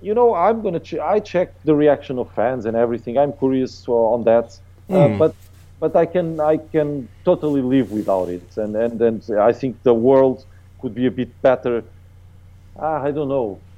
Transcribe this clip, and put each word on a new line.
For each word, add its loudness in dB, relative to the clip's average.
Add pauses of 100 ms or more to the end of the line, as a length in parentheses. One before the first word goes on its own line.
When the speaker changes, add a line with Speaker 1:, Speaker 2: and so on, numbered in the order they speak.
Speaker 1:
you -4
know, 4
I'm 0
gonna -4
ch-, -12 (200)
I 2
check -4
the 2
reaction 2
of -6
fans -2
and -2
everything. -2
I'm 2
curious, -4
uh, -2
on 2
that. 2 (320)
Uh, 4
Speaker 2:
Mm. 0
Speaker 1:
but, 2 (440)
but -2
I 4
can, -4
I 2
can -4 (160)
totally 0
live 0
without -2
it. -12
And, -4
and, -2
and 0 (180)
I 4
think -8
the 4
world 2 (360)
could -10
be -2
a 0
bit -6 (120)
better. 0 (920)
Ah, -4
I -2
don't -4
know, -4 (180)